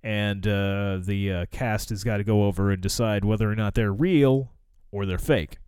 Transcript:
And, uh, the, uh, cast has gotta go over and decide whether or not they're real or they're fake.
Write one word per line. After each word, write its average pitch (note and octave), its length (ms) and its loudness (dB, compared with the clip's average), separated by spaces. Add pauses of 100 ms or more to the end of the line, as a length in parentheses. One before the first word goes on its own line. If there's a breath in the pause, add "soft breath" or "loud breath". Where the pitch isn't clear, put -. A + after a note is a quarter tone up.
And, G#2 420 -2
uh, G2 560 0
the, G2 300 -2
uh, F2 180 -4
cast A2 400 -4
has G2+ 140 -6
gotta G#2 180 -2
go G#2 220 4
over G2 260 0
and F#2+ 100 0
decide G#2 440 0
whether G#2+ 260 2
or G#2+ 60 -2
not G#2+ 180 -2
they're A2 180 2
real C3+ 600 4 (400)
or G2+ 140 -4
they're F#2 120 -2
fake. G2+ 500 0